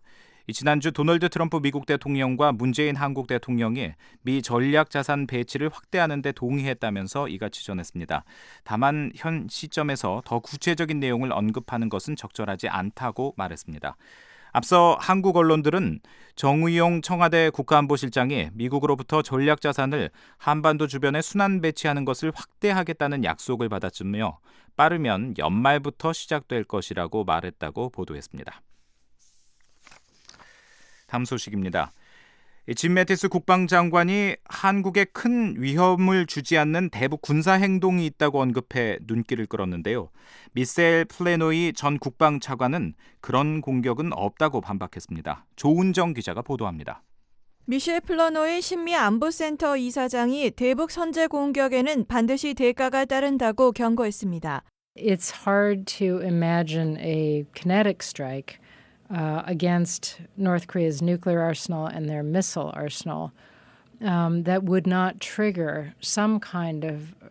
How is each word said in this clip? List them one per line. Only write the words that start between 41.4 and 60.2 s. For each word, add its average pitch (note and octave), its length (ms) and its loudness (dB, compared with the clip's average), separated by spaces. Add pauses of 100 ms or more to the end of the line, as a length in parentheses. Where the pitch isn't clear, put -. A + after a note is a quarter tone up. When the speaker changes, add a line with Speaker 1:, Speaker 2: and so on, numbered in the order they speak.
Speaker 1:
전 C#3+ 260 -2
국방차관은 C3+ 960 0 (260)
그런 D3 400 0
공격은 C3 540 -2
없다고 A#2+ 480 -2
반박했습니다. F2+ 840 -8 (100)
조은정 F3 560 2
기자가 A2 280 -6
보도합니다. G2+ 640 -8 (600)
Speaker 2:
미셸 D4+ 340 -2
플러노이 E4 640 0
신미 E4+ 340 -4
안보센터 D4 800 0
이사장이 B3 760 0
대북 B3+ 400 0
선제 E4 360 0
공격에는 C#4 800 0
반드시 B3+ 460 0
대가가 C4 500 2
따른다고 C4 680 2
경고했습니다. G#3 880 -2 (340)
Speaker 3:
It's - 480 -2
hard G3+ 380 2 (140)
to F#3 240 0
imagine E3 800 0
a D#3 420 0 (100)
kinetic G3 480 2
strike - 580 -10 (520)
uh, D#3 340 -2
against F3 760 -2 (160)